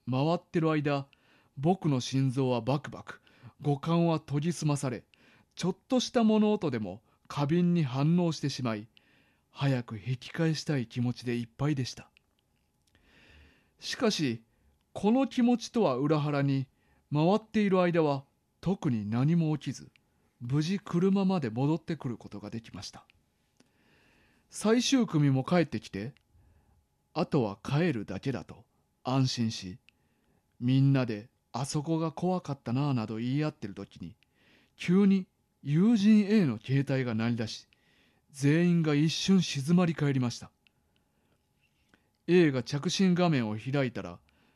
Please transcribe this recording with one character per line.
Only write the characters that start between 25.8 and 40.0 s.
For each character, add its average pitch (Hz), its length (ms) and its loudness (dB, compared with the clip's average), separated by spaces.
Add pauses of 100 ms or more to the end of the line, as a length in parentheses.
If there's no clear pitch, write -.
て、 107 240 -8 (1000)
あ 175 120 -2
と 143 180 0
は 101 200 -4
帰 156 280 0
る 110 140 -6
だ 95 140 -8
け - 120 -6
だ 101 140 -8
と - 180 -20 (400)
安 131 240 2
心 113 240 -2
し、 95 280 -12 (800)
み 127 200 2
ん 139 140 4
な 131 120 2
で 113 240 -8 (220)
「あ 127 140 -6
そ 147 180 -4
こ 160 160 -2
が 160 120 -4
怖 180 300 -4
か 143 120 -8
っ 139 80 -8
た 117 120 -6
な」 143 220 0
な 110 120 -2
ど 110 100 -8
言 123 200 -4
い 151 60 0
合 151 60 -2
っ - 20 -4
て 113 160 -12
る 98 60 -12
時 101 240 -16
に、 85 180 -14 (600)
急 190 300 2
に 190 220 2 (360)
友 180 340 4
人 208 300 6
A 208 180 4
の 113 180 -2
携 139 260 0
帯 131 140 0
が 120 120 -2
鳴 113 140 0
り 120 60 0
出 113 120 -4
し、 - 200 -12 (640)
全 147 380 2
員 170 120 4
が 156 120 2
一 151 160 4
瞬 190 320 4
静 139 320 -2
ま 180 120 6
り 165 100 -2
返 143 180 0